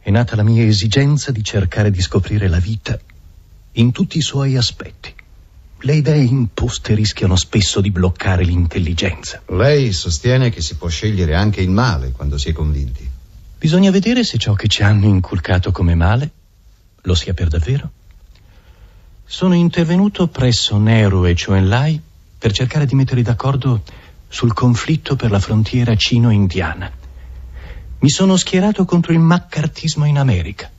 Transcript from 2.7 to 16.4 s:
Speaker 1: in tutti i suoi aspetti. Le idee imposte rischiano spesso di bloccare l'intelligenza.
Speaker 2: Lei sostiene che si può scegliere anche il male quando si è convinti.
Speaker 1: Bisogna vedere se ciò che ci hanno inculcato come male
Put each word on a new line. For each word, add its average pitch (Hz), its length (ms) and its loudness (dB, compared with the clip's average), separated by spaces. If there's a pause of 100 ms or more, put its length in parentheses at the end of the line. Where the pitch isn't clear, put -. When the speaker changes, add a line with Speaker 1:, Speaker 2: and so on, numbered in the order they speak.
Speaker 1:
in 120 180 2
tutti - 260 -2
i 160 40 0
suoi 139 340 -2
aspetti. - 580 -6 (680)
Le 131 120 0
idee 151 300 2
imposte 120 720 -2
rischiano 101 400 0
spesso 101 460 0
di 98 100 0
bloccare 92 520 0
l'intelligenza. 87 1040 -2
Speaker 2:
Lei 123 420 2
sostiene 120 580 0
che 92 120 -6
si - 140 -8
può 87 120 -8
scegliere 87 480 -2
anche 101 260 0
il 90 80 0
male 90 420 0
quando 71 280 -6
si 82 100 -6
è 80 40 -2
convinti. 71 540 -4 (520)
Speaker 1:
Bisogna 185 320 4
vedere 226 320 2
se - 160 -2
ciò 110 140 0
che 101 140 0
ci - 140 0
hanno 101 240 4
inculcato 92 680 0
come 87 220 2
male 104 380 2 (680)